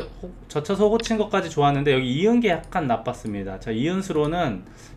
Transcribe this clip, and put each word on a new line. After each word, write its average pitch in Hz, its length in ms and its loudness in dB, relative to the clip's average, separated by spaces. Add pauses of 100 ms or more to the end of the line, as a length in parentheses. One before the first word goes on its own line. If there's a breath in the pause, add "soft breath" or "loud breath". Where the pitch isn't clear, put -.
(200)
호-, 180 120 -12 (160)
젖혀서 208 360 0
호구 214 140 4
친 226 180 -2
것까지 196 320 0
좋았는데 143 440 4
여기 131 200 2
이은 214 280 4
게 226 80 2
약간 160 400 -2
나빴습니다. 101 720 -4
자, 117 100 -6
이은수로는 151 920 0 (320 loud breath)